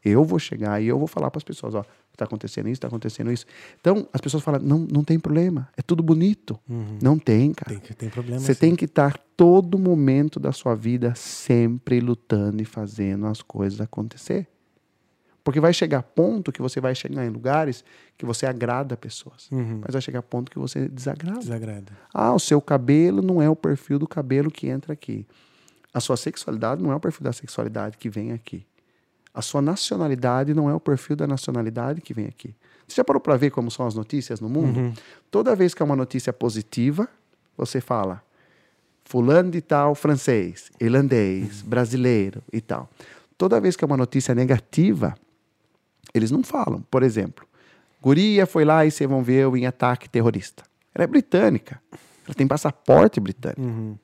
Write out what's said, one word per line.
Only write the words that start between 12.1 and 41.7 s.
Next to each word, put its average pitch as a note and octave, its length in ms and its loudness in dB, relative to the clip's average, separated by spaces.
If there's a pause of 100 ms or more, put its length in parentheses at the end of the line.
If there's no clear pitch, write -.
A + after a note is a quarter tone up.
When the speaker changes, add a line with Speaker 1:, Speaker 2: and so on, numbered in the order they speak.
Speaker 1:
e G#2+ 40 -4
fazendo G#2 600 -6
as G#2+ 160 -6
coisas G2+ 380 -6
acontecer. A2 680 -6 (960)
Porque C#3+ 160 0
vai E3 120 4
chegar C3+ 300 0
ponto F3+ 500 0
que - 100 -10
você C3 180 -4
vai C3 140 -2
chegar C#3 320 -8
em - 40 -4
lugares B2+ 540 -2 (320)
que - 80 -12
você A#2+ 220 -4
agrada B2 500 -4
pessoas. - 540 -18
Speaker 2:
Uhum. A2+ 320 -4
Speaker 1:
Mas A#2+ 100 -10
vai C3+ 80 -2
chegar B2+ 220 -8
ponto B2 280 -8
que - 80 -12
você C3+ 300 -6
desagrada. D3 520 -8
Speaker 2:
Desagrada. A2 520 -10 (220)
Speaker 1:
Ah, A#2 180 2
o A3 60 4
seu D3 220 4
cabelo D3+ 600 2
não F#3 200 2
é D3+ 80 6
o - 60 2
perfil C#3+ 420 -2
do D#3 80 -2
cabelo C#3+ 440 -2
que C#3+ 180 -8
entra C3+ 240 -8
aqui. G#2+ 340 -10 (640)
A B2+ 80 -4
sua B2 160 0
sexualidade A#2+ 680 -6
não C#3+ 100 0
é - 20 0
o D#3 60 -4
perfil D#3+ 240 -6
da B2+ 80 -2
sexualidade A2 680 -8
que A#2 100 -10
vem A2 240 -8
aqui. A2 320 -14 (680)
A A#2 80 -10
sua C#3+ 200 -2
nacionalidade C#3+ 880 -2
não D3 160 2
é D3 60 0
o D#3+ 60 -2
perfil D3 360 -2
da D3+ 100 -4
nacionalidade B2+ 720 -4
que - 120 -18
vem G#2+ 140 -6
aqui. G#2+ 280 -16 (320)
Você - 100 -8
já B3 80 2
parou - 160 2
pra D3 160 2
ver C3+ 140 2
como A#2+ 200 -4
são B2 160 -6
as A2 80 -4
notícias A2+ 460 -6
no A2 80 -8
mundo? C3 300 0
Speaker 2:
Uhum. B2 160 -2 (360)
Speaker 1:
Toda A3+ 260 2
vez F#3 160 2
que - 100 -4
é - 40 2
uma C#3+ 100 0
notícia B2+ 360 -4
positiva, B2 760 -2 (480)
você C3 240 -4
fala, G2+ 420 -4 (840)
"Fulano D3 460 4
de E3 120 -4
tal, D3 320 2
francês, B2 760 -2 (100)
irlandês, G#2+ 840 2
Speaker 2:
Uhum. G#2+ 60 -16
Speaker 1:
brasileiro A#2+ 760 0 (100)